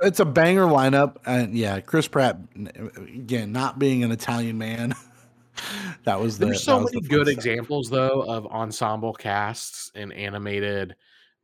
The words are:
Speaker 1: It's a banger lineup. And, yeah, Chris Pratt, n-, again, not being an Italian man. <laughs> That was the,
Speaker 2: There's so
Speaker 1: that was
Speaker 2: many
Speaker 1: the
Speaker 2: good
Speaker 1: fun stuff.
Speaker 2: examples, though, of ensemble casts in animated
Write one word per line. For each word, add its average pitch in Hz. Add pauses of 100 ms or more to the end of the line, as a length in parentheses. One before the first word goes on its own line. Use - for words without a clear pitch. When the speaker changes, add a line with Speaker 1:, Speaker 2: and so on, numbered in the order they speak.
Speaker 1:
It's 190
a 196
banger 170
lineup. 139 (100)
And, 117
yeah, 101
Chris -
Pratt, 120 (180)
n-, 104
again, 113
not 127
being 135
an 117
Italian 117
man. 113
<laughs> - (1000)
That 98
was 110
the, 190
Speaker 2:
There's -
so 269
Speaker 1:
that -
was 247
Speaker 2:
many 233
Speaker 1:
the -
Speaker 2:
good 147
Speaker 1:
fun 143
stuff. 117
Speaker 2:
examples, 120
though, 131
of 110
ensemble 110
casts -
in 101
animated 101 (480)